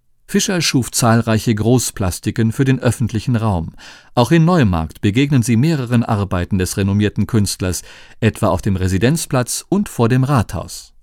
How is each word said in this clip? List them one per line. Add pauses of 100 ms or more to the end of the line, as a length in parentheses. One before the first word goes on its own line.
(260)
Fischer
schuf
zahlreiche
Großplastiken
für
den
öffentlichen
Raum. (420)
Auch
in
Neumarkt
begegnen
Sie
mehreren
Arbeiten
des
renommierten
Künstlers, (380)
etwa
auf
dem
Residenzplatz
und
vor
dem
Rathaus.